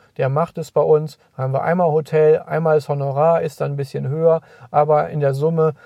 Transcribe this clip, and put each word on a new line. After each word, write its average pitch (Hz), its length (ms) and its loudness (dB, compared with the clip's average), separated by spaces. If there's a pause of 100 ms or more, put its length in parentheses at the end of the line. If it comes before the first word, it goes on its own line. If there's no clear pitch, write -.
(160)
der 135 140 -2
macht 156 260 -2
es 165 140 -10
bei 151 100 0
uns, 151 380 0 (180)
haben 131 160 -4
wir 135 120 -2
einmal 170 260 0
Hotel, 156 560 2
einmal 156 300 0
das 143 120 -2
Honorar, 147 540 0
ist 156 180 -8
dann 143 120 -4
ein 143 40 -6
bisschen 139 320 -6
höher, 160 320 2 (300)
aber 151 400 2
in 151 100 -6
der 139 140 0
Summe 156 400 0 (120)